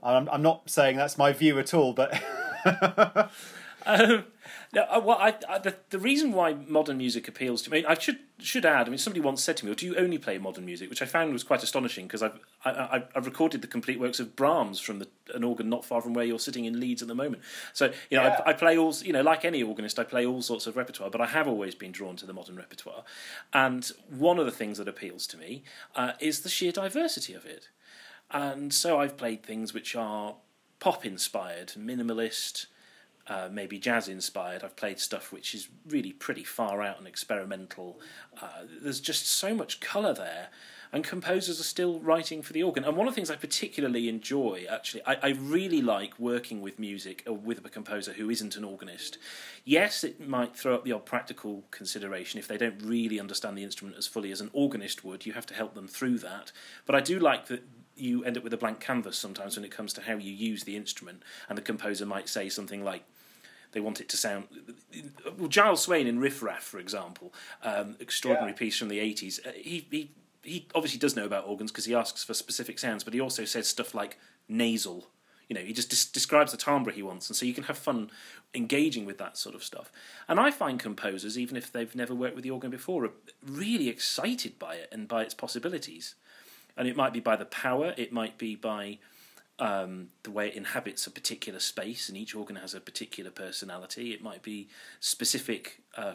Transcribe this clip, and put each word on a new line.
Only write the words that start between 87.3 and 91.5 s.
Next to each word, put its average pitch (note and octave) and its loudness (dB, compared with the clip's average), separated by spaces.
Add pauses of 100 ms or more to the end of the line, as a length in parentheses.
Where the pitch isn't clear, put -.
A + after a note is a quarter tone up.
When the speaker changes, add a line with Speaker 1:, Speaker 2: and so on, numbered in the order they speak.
Speaker 2:
the G#2 -4
power, C#3 0
it A#2+ -4
might A2 -2
be A2 -6
by, G#2 -6 (580)
um, F#2 -2 (120)
the - -12
way G#2 -2
it - -8
inhabits G#2 -6
a - -14
particular - -6